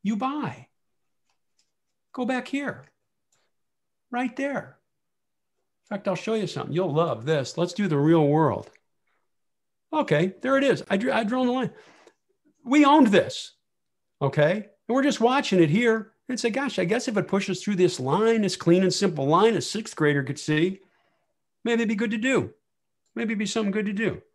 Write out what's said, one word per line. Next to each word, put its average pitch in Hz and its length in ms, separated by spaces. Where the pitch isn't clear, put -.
You 214 140
buy. 262 520
Go 254 120
back 247 240
here, 277 360
right 247 260
there. 269 420
In 202 120
fact, 202 120
I'll 185 80
show 220 180
you 208 120
something. - 260
You'll 175 200
love 143 320
this. 143 320
Let's 175 160
do 202 160
the 151 100
real 156 280
world. 147 440
Okay, 190 500
there 269 140
it 277 80
is. 247 240
I 202 80
drew, 247 160
I 226 120
drawn 254 220
the 240 60
line. 254 180
We 285 200
owned 277 240
this, - 440
okay? 151 480
And 226 60
we're 269 80
just 269 180
watching 233 420
it 156 80
here 220 420
and 254 100
say, 233 120
"Gosh, 262 280
I 180 60
guess 226 240
if 214 80
it 190 100
pushes 196 360
through 208 140
this 175 220
line, 208 440
this 185 120
clean 175 280
and 185 100
simple 156 340
line 190 300
a 160 40
sixth - 360
grader 147 260
could 131 160
see, 165 420
maybe 233 180
it'd 220 60
be 226 60
good 214 180
to 233 60
do. 214 340
Maybe 226 180
it'd 208 60
be 208 80
something 202 260
good 208 140
to 214 60
do." 196 300